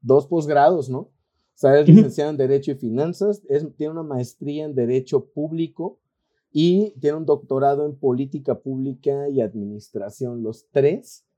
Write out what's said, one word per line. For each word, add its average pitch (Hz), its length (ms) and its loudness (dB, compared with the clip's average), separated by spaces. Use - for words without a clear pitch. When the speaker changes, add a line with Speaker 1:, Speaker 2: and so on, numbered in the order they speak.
Speaker 1:
dos 139 260 4
posgrados, 151 640 2
¿no? 131 80 -6
O 190 120 -14
sea, 139 240 4
es 147 100 4
Speaker 2:
Ujú. 165 80 12
Speaker 1:
licenciado 156 340 4
en 151 60 -6
Derecho 139 360 0
y - 20 -4
Finanzas, 170 760 -4
es, 147 180 -2
tiene 156 160 -8
una 165 100 -10
maestría 143 640 -8
en 147 100 -10
Derecho 127 580 -2
Público 165 680 -8
y 180 400 2
tiene 147 160 -2
un 160 100 -8
doctorado 139 600 0
en 143 100 -8
Política 135 640 -4
Pública 135 720 -6
y 131 100 -2
Administración, 107 1000 -10
los 113 280 -10
tres 147 540 -2